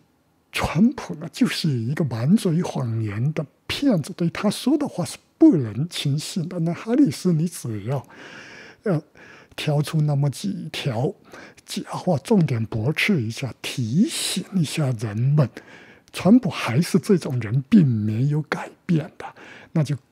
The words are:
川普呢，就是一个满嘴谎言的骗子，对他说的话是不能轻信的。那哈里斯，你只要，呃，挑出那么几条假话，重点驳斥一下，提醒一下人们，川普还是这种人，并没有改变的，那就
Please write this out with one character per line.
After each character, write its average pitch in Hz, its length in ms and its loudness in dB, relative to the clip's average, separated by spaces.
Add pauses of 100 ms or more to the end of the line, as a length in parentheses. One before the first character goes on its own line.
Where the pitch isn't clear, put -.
(520)
川 220 400 2
普 - 220 -10
呢， 160 180 -12
就 - 140 0
是 - 220 -2
一 127 260 -2
个 175 100 -2
满 127 320 2
嘴 175 260 2
谎 117 400 -4
言 110 300 -2
的 156 120 -4 (220)
骗 220 360 0
子， - 100 -10
对 170 180 -2
他 - 200 -2
说 269 260 0
的 294 100 -2
话 - 180 -6
是 - 140 -10 (200)
不 311 180 8
能 123 320 -2
轻 147 300 -2
信 156 300 -6
的。 180 120 -8
那 165 120 0
哈 220 220 -4
里 277 160 6
斯， 180 220 0
你 160 160 2
只 107 360 -8
要， 127 220 -4 (800)
呃， 170 180 0 (540)
挑 147 260 0
出 156 200 -2
那 147 140 2
么 143 140 2
几 170 420 -6
条 127 400 -4 (540)
假 - 240 -8
话， 156 280 -2
重 196 260 4
点 117 220 -2
驳 113 260 -2
斥 165 300 0
一 107 80 -4
下， 117 300 -8
提 135 480 0
醒 - 360 -6 (100)
一 180 100 2
下 139 340 -2
人 104 180 -6
们， 139 320 4 (640)
川 214 260 6
普 208 100 -2
还 123 320 -2
是 175 180 2
这 180 200 4
种 123 220 -4
人， 113 280 -2
并 190 180 8
没 110 400 0
有 147 160 0
改 - 280 -8 (160)
变 160 320 0
的， - 80 -12 (460)
那 160 120 2
就 135 120 -4 (160)